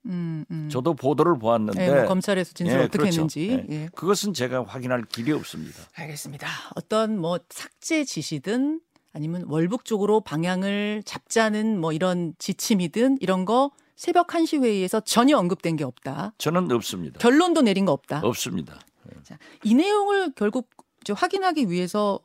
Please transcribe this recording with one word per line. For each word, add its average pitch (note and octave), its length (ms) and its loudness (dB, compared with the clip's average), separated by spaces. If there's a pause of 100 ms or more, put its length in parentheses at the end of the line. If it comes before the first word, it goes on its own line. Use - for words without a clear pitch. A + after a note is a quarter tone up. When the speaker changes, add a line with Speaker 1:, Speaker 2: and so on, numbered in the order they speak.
Speaker 1:
음, E3+ 440 -4
음. D#3 200 -6
Speaker 2:
저도 C#3 240 0
보도를 D3 440 2
보았는데 A2 480 2
Speaker 1:
예, - 40 4
뭐 C3 140 6
검찰에서 F#3 480 0
진술 - 260 0
Speaker 2:
예, B2+ 40 4
Speaker 1:
어떻게 D#3 140 -2
Speaker 2:
그렇죠. E3 240 2
Speaker 1:
했는지. D#3+ 280 -2 (200)
Speaker 2:
예. D3+ 60 -6
Speaker 1:
예. D#3 200 -8
Speaker 2:
그것은 G3+ 380 0
제가 B2 320 -2
확인할 B2 380 -4
길이 A#2 280 -4
없습니다. E2 460 -6 (180)
Speaker 1:
알겠습니다. D3 520 -12 (280)
어떤 G#3+ 440 -2
뭐 E3+ 200 -2 (100)
삭제 - 560 -4
지시든 A#3 760 -4 (320)
아니면 E3 340 -6
월북 E3+ 380 -2
쪽으로 G#3 360 2
방향을 G3+ 840 -2
잡자는 G#3+ 760 0
뭐 D#3+ 140 0
이런 F3 460 0
지침이든 G#3+ 840 0
이런 F#3 240 0
거 C4 240 2 (260)
새벽 F4 380 2
한 E4 140 2
시 D#4 100 0
회의에서 G#3+ 440 2
전혀 C4 360 4
언급된 F3 380 0
게 D3 80 -4
없다. A2+ 560 -8
Speaker 2:
저는 E3+ 320 0
없습니다. F#2 480 -4
Speaker 1:
결론도 D#4 420 6
내린 G3 240 4
거 E3+ 60 2
없다. C#3+ 320 -4
Speaker 2:
없습니다. B2 560 -4 (360)
예. - 60 -20
Speaker 1:
자, - 160 -20 (260)
이 A3 120 6
내용을 G4 600 2
결국 G#3+ 340 -2 (340)
저 G3+ 100 -4
확인하기 F4 560 0
위해서 G3 560 0